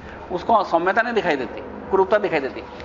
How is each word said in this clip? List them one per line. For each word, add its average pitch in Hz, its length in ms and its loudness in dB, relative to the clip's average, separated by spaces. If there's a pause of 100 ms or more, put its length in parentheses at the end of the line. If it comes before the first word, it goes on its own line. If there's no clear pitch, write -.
(320)
उसको 190 320 2
सौम्यता 175 380 2
नहीं 240 120 0
दिखाई 180 220 2
देती, - 560 -8
कुरूपता 190 260 4
दिखाई 165 220 0
देती, 127 240 -6 (220)